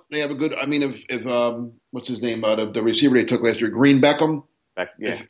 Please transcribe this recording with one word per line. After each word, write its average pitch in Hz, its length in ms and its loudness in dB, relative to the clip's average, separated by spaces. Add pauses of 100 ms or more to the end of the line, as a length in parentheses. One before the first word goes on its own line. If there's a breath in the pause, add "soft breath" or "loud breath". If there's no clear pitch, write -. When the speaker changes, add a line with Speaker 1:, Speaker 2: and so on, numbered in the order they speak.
Speaker 1:
They 147 120 -4
have 143 100 -4
a 143 40 -6
good, 143 200 -4
I 131 100 -6
mean, 143 180 0
if, 135 260 -6
if, 120 180 -6
um, 120 460 -2 (180)
what's 123 160 -12
his 123 140 -6
name, 113 240 -4
uh, 110 100 2
the, 110 120 0
the 107 140 -4
receiver 117 340 4
they 117 100 4
took 120 160 0
last 113 180 0
year, 110 100 -2
Green 131 320 4
Beckham, 147 420 2 (340)
Speaker 2:
Beck-, 92 200 -6
yeah. 95 180 -6
Speaker 1:
if, - 140 -14